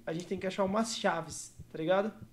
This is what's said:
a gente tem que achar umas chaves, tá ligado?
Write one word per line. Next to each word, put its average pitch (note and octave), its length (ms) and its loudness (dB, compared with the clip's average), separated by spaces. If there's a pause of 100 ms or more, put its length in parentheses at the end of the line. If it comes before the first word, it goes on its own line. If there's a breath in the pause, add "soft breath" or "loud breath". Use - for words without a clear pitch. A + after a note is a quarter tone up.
a E3+ 80 -2
gente F3+ 140 -4
tem F#3+ 100 -2
que F#3 80 -4
achar F#3 180 0
umas G#3+ 320 2
chaves, E3 600 -2 (160)
tá - 80 -10
ligado? F#3+ 340 4 (200)